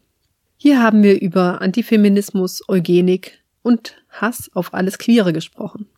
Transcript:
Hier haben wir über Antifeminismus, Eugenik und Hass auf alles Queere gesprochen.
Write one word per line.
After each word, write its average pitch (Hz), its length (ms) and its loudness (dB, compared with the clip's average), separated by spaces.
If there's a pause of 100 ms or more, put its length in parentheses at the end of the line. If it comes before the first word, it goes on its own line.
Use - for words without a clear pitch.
(600)
Hier 285 220 4
haben 220 220 4
wir 196 160 4
über 185 420 -2
Antifeminismus, 202 1040 -2
Eugenik 180 720 0 (240)
und 233 320 -2 (160)
Hass - 440 -8
auf 180 200 -6
alles 190 240 -6
Queere 220 340 2
gesprochen. - 540 -10 (120)